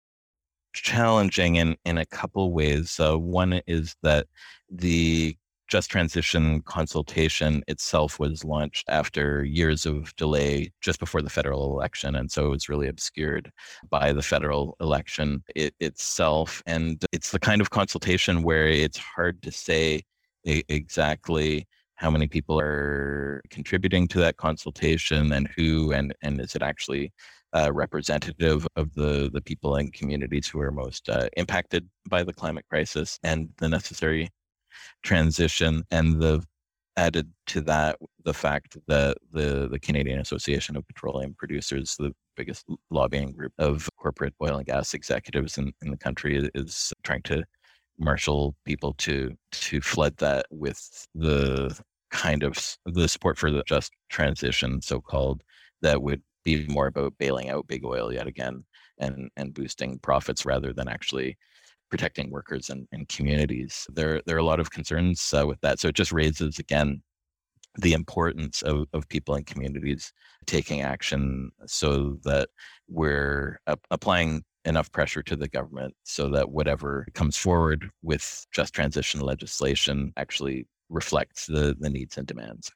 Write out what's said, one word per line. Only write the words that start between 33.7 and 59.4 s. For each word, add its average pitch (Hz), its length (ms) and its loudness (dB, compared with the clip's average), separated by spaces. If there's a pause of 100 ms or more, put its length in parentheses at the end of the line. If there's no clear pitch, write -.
transition. 80 880 4
And 80 300 4
the, 78 240 4 (520)
added 82 360 2 (140)
to - 160 -2
that, 78 340 2 (280)
the 80 100 0
fact 73 420 -2 (100)
that 71 300 4 (160)
the, 71 360 0
the 65 100 -4
Canadian 67 420 0
Association 71 560 -2
of 71 100 -8
Petroleum 67 520 -6
Producers, - 600 -6
the 71 140 -2 (240)
biggest 67 320 -10
l-, 78 80 -8 (140)
lobbying 69 420 0
group 67 260 -8
of 76 380 0
corporate 71 460 -4
oil 73 160 0
and 67 80 -8
gas 67 280 -2
executives 71 600 -4
in, 69 160 -4 (100)
in 71 80 -6
the 67 60 -6
country, 69 420 -2
i-, 71 160 0
is - 380 -6 (100)
trying - 200 -4
to 78 220 -2 (540)
marshal 73 560 0 (120)
people 71 280 -2
to, 67 400 -2 (180)
to - 280 -4
flood 73 380 2
that 69 320 2
with - 640 -8
the 69 600 2 (340)
kind 76 320 0
of 71 140 0
s-, - 280 -8
the 85 240 2
support - 300 0
for 78 120 2
the 71 160 2
just 71 260 0 (180)
transition, 65 720 0
so-called, 67 600 -2 (380)
that 71 220 4
would 71 200 -2 (220)
be 76 240 2
more 71 180 2
about 67 320 -2
bailing 65 320 -2
out 69 160 -4
big 64 180 -8
oil 60 280 -4
yet 62 140 -4
again 64 380 -8 (340)
and, 67 380 -6
and 69 180 -8